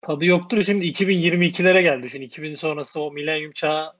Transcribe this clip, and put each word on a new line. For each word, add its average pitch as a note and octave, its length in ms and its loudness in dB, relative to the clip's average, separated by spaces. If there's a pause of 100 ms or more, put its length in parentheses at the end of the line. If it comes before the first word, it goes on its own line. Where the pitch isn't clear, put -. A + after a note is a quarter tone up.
tadı D3+ 240 -4
yoktur. F3+ 380 2
Şimdi G3 220 0
iki F3+ 220 -2
bin F#3+ 100 2
yirmi F3 300 2
ikilere F#3 340 4
geldi. C3 280 0
Şimdi C3+ 160 -12
iki B2 160 -16
bin D3+ 140 -10
sonrası D3+ 460 -6
o D3+ 100 -6
milenyum D3+ 400 -6
çağı D#3 480 -4